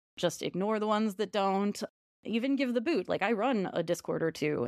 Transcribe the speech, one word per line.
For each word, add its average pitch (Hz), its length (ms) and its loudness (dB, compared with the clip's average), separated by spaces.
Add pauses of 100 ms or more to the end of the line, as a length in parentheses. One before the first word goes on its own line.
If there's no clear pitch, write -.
(180)
just - 240 0
ignore 196 380 -2
the 214 80 0
ones 214 280 2
that 202 160 -4
don't, 196 500 2 (420)
even 233 320 0
give 254 180 0
the 240 80 2
boot. 226 260 0
Like, 170 140 0
I 202 120 2
run 214 380 2
a 170 120 0
Discord 165 400 -2
or 160 80 2
two, 147 360 0